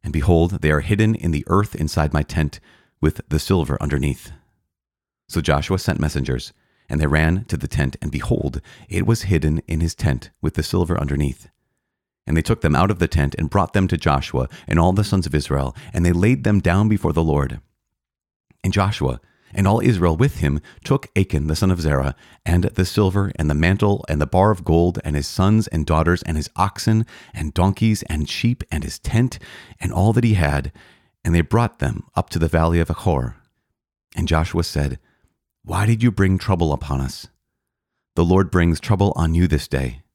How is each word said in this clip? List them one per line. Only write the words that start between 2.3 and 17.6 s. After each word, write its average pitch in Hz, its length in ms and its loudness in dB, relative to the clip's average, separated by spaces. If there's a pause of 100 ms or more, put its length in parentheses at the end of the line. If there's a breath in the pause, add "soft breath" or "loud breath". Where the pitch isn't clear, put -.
with - 280 0
the - 100 0
silver 73 420 0
underneath." 69 500 -4 (960)
So 85 140 -4
Joshua 73 360 0
sent - 220 -2
messengers, 65 540 -4 (340)
and 76 140 -2
they 76 60 0
ran 80 380 2
to 85 120 -4
the 69 100 -6
tent, - 340 -2
and 73 100 -6
behold, 69 500 -4 (260 loud breath)
it 92 200 -2
was 113 160 0
hidden 78 440 0
in 80 140 -4
his 82 140 -2
tent 65 340 -4 (120)
with - 120 -4
the 78 100 -4
silver 87 360 -2
underneath. 69 500 -4 (800)
And 78 100 0
they 82 40 2
took 110 200 -2
them 76 140 2
out 95 160 2
of 87 80 -4
the 85 80 0
tent 71 300 0
and 78 120 -4
brought 98 240 -2
them 95 140 0
to 87 100 -2
Joshua 69 500 -2 (200 loud breath)
and 82 120 2
all 90 140 4
the 104 100 2
sons 95 220 0
of 69 80 -6
Israel, 69 420 -2 (160 loud breath)
and 85 140 0
they 85 80 4
laid 107 300 2
them 104 160 2
down 92 280 2
before 98 240 0
the 82 120 0
Lord. 71 360 0 (1040)